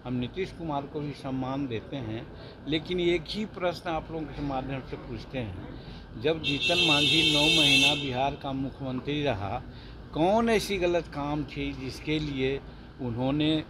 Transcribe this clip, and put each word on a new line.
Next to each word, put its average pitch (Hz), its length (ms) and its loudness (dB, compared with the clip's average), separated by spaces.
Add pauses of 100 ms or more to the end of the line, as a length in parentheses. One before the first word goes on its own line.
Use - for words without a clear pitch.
हम 123 100 -4
नीतीश 123 380 -2
कुमार 151 300 -4
को 139 180 -8
भी 147 120 -4
सम्मान 131 560 -4
देते 113 280 -6
हैं, 113 320 -6 (400)
लेकिन 160 320 0
एक 175 280 4
ही 214 180 -2
प्रश्न 175 440 -2
आप 160 220 -4
लोगों 160 140 -4
के 139 160 -8
माध्यम 135 400 -2
से - 140 -8
पूछते 127 440 -8
हैं, 95 400 -6 (420)
जब 156 200 2
जीतन 147 460 2
मांझी 151 460 6
नौ 147 80 4
महीना 143 600 6
बिहार 135 320 0
का 139 160 -6
मुख्यमंत्री 135 720 -4
रहा, 110 380 0 (520)
कौन 214 360 4
ऐसी 202 280 2
गलत 175 300 2
काम 147 360 -2
थी 139 300 -4
जिसके 135 460 -2
लिए 139 420 0 (400)
उन्होंने 139 680 2